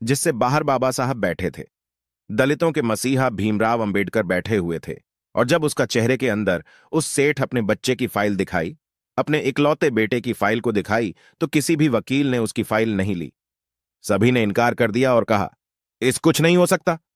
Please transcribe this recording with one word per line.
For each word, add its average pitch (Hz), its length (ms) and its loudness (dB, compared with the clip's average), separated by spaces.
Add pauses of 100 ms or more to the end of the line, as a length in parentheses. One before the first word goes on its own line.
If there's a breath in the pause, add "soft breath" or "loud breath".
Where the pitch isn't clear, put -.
जिससे 135 300 0
बाहर 127 300 0
बाबा 131 280 0
साहब 127 260 -4
बैठे 92 340 -4
थे। - 120 -12 (680)
दलितों 143 420 0
के 151 100 -2
मसीहा 127 480 0
भीमराव 107 500 -2
अंबेडकर 101 420 -2
बैठे 92 340 -2
हुए 85 220 -2 (100)
थे, 78 60 -8 (400)
और 120 120 0
जब 160 180 0
उसका 143 220 -2
चेहरे 117 300 0
के 123 120 -2
अंदर 98 360 0 (280 soft breath)
उस 156 140 0
सेठ 143 360 0
अपने 127 200 -2
बच्चे 107 320 -2
की 120 120 -2
फाइल 104 300 0
दिखाई, 90 420 -4 (400)
अपने 147 200 0
इकलौते 147 520 0
बेटे 110 300 0
की 120 120 -4
फाइल 107 280 -2
को 117 120 -2
दिखाई, 104 420 -2 (260 soft breath)
तो 160 60 -2
किसी 156 300 0
भी 151 120 2
वकील 131 420 0
ने 123 80 0
उसकी 113 240 -2
फाइल 110 340 -2
नहीं 98 180 -2
ली। 82 180 -8 (720)
सभी 101 280 2
ने 123 120 6
इनकार 117 320 2
कर 117 160 2
दिया 127 240 2
और 113 100 4
कहा, 101 260 2 (500)
"इस 123 180 2
कुछ 160 220 4
नहीं 165 160 4
हो 180 100 4
सकता, 175 320 0 (180)